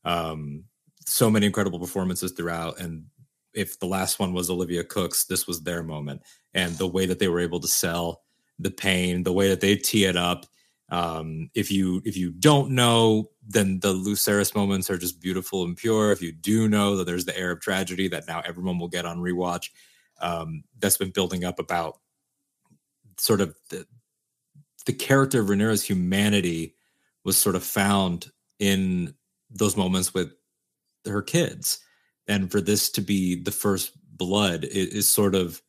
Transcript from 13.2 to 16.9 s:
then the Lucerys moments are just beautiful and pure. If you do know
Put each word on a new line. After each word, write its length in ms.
then 320
the 160
Lucerys 600
moments 340
are 80
just 220
beautiful 420
and 140
pure. 340
If 100
you 120
do 360
know 280